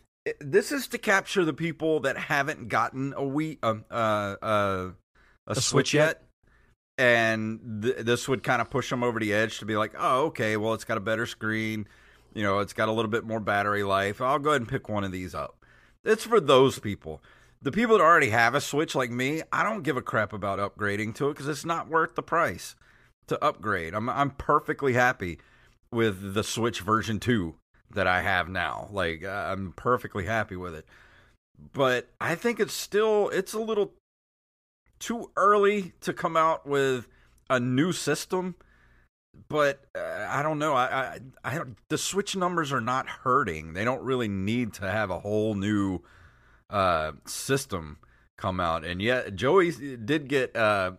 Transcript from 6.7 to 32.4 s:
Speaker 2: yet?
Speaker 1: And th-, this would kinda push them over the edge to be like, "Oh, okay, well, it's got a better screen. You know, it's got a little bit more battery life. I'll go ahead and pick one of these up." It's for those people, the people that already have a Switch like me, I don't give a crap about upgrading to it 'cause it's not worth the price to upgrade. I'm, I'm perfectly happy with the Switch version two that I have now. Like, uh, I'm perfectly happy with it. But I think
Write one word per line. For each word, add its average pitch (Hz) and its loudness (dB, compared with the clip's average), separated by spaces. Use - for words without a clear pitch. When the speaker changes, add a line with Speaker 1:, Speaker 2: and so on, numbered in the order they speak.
Speaker 2:
yet? 131 4
Speaker 1:
And 110 2
th-, 123 0
this 120 0
would 127 0
kinda 120 2
push 123 -4
them 123 -2
over 117 0
the 104 0
edge 110 0
to - -12
be 107 0
like, 107 0
"Oh, 143 2
okay, 113 -2
well, 110 0
it's 110 -4
got 113 -2
a 107 -4
better 110 0
screen. 110 -4
You 110 -4
know, 101 2
it's 101 -4
got 110 0
a - 0
little 110 0
bit 110 -2
more 113 -4
battery 101 0
life. 98 0
I'll 135 0
go 143 0
ahead 147 4
and 110 -8
pick 127 -6
one 104 -2
of 95 -6
these 92 -8
up." 71 -8
It's 220 2
for 220 4
those 135 6
people, 80 -8
the 131 -2
people 220 4
that 180 6
already 156 8
have 117 4
a 143 2
Switch 151 -2
like 127 0
me, 131 -2
I 139 0
don't 202 -4
give 139 -2
a 123 -2
crap 107 -2
about 98 -4
upgrading 104 -4
to 143 -2
it 151 -6
'cause 139 -8
it's 147 -6
not 165 -4
worth 165 0
the 147 -4
price 151 -2
to - -2
upgrade. 98 -2
I'm, 110 -2
I'm 135 0
perfectly 147 0
happy 117 0
with 101 0
the 104 0
Switch 113 -2
version 104 0
two 98 0
that 95 0
I 90 4
have 90 0
now. 80 -4
Like, 85 -4
uh, 95 -10
I'm 95 -6
perfectly 117 -2
happy 104 -2
with 90 -8
it. 78 -16
But 127 2
I 160 -2
think 233 -2